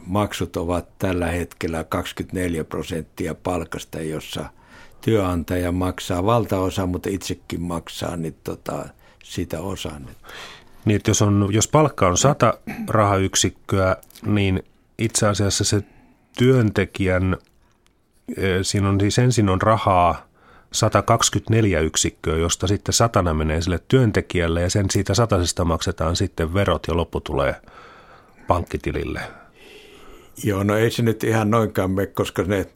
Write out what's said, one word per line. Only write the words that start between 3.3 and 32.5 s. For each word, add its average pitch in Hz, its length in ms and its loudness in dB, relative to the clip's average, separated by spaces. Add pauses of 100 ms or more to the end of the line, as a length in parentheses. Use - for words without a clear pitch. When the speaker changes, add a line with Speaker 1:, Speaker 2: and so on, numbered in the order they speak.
Speaker 1:
palkasta, 82 680 -6
jossa - 480 -8 (520)
työnantaja 90 720 0
maksaa 92 540 -2
valtaosa, 98 600 0
mutta 90 240 -4
itsekin 92 520 -6
maksaa, 85 540 -8
niin 80 280 -6
tota, - 420 -8 (380)
sitä 82 380 -8
osan. 78 460 -10 (760)
Speaker 2:
Niin, 107 100 4
että 101 140 0
jos 101 120 2
on, 101 300 4
jos 104 160 2
palkka 147 400 2
on 90 100 2
sata 135 360 4 (340)
rahayksikköä, 95 1080 0 (280)
niin 98 380 2 (340)
itse 110 300 0
asiassa 101 360 2
se 101 180 2 (560)
työntekijän, 95 1000 2 (1000)
ö, 95 260 0
siinä 101 260 0
on 98 100 2
siis 101 200 2
ensin 120 300 4
on 92 120 2
rahaa 92 680 2 (440)
satakaksikymmentäneljä 107 1040 2
yksikköä, 80 580 -2
josta 85 300 0
sitten 95 260 -2
satana 95 400 2
menee 78 280 0
sille 85 260 -2
työntekijälle 90 720 2
ja 90 80 0
sen 101 200 0
siitä 98 240 0
satasesta 95 520 2
maksetaan 82 500 -2
sitten 85 380 -2
verot 95 340 0
ja 82 100 0
loppu - 240 -4
tulee 69 340 -2 (920)
pankkitilille. - 760 -4 (1200)
Speaker 1:
Joo, 101 200 0
no 104 140 2
ei 113 140 2
se 120 120 -2
nyt 113 200 0
ihan 110 280 2
noinkaan 104 400 2
mene, 95 160 0
koska - 360 -4
ne 92 220 0 (100)